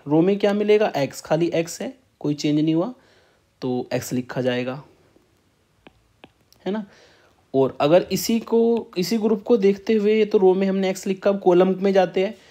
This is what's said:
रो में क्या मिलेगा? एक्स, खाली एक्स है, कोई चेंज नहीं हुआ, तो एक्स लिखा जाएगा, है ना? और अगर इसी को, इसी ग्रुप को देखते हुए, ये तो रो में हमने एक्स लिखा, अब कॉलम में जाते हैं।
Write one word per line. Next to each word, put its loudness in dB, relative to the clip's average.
रो 2
में 0
क्या 0
मिलेगा? 2
एक्स, -6
खाली -2
एक्स -6
है, -10
कोई -4
चेंज -2
नहीं 0
हुआ, -2
तो -6
एक्स -6
लिखा -6
जाएगा, -6
है -4
ना? -6
और 0
अगर 4
इसी -2
को, 0
इसी -2
ग्रुप -2
को 2
देखते 0
हुए, 2
ये 2
तो 0
रो 6
में 0
हमने 0
एक्स -6
लिखा, -2
अब 0
कॉलम 4
में 2
जाते 2
हैं। -8